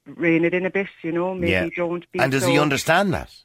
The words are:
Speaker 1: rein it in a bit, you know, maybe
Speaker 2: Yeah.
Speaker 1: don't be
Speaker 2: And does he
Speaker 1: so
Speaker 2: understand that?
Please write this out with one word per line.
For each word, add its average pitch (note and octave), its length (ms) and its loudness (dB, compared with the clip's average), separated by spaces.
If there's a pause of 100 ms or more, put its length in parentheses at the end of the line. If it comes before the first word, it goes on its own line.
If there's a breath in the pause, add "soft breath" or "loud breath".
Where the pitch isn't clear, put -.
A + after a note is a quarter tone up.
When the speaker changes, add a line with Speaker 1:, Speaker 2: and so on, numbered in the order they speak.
Speaker 1:
rein E3 400 0
it E3+ 80 2
in F3+ 140 -2
a F3+ 40 -2
bit, G3 180 -4 (140)
you E3 100 -6
know, F3+ 200 -2
maybe F3+ 200 -2
Speaker 2:
Yeah. E3+ 240 0
Speaker 1:
don't F3 340 -4
be - 80 -8
Speaker 2:
And C3 140 2
does C3+ 120 0
he - 120 2
Speaker 1:
so D3 60 4
Speaker 2:
understand D#3 520 2
that? C2 160 -6 (140)